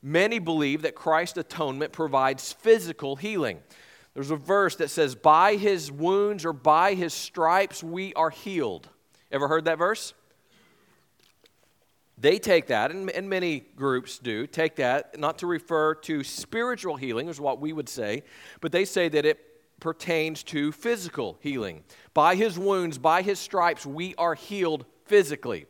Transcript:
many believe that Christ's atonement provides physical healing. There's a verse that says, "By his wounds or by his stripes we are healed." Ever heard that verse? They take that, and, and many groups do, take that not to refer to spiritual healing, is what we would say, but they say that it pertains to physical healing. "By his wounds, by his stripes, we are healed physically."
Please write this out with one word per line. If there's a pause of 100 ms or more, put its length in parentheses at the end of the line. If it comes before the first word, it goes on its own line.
many
believe
that
Christ's
atonement
provides
physical
healing. (540)
There's
a
verse
that
says,
"By
his
wounds
or
by
his
stripes
we
are
healed." (420)
Ever
heard
that
verse? (2000)
They
take
that,
and,
and
many (140)
groups
do,
take
that
not
to
refer
to
spiritual
healing,
is
what
we
would
say, (380)
but
they
say
that
it (420)
pertains
to
physical
healing. (300)
"By
his
wounds,
by
his
stripes,
we
are
healed (200)
physically."